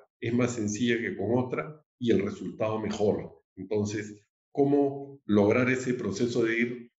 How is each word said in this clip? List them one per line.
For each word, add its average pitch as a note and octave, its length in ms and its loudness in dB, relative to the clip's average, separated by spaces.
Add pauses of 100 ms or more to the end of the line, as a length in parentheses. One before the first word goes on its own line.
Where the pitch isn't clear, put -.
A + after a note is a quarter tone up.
(180)
es A#2 140 -4
más A#2+ 220 2
sencilla A2+ 440 0
que G#2 160 -4
con G#2 240 0
otra - 460 -6 (160)
y A#2 100 0
el G2 120 4
resultado G#2+ 560 -4
mejor. - 640 -2 (140)
Entonces, G#2 580 -4 (380)
¿cómo C#3+ 720 2
lograr G#2 440 4
ese B2+ 260 0
proceso A2+ 500 -2
de A2+ 160 0
ir B2 380 -4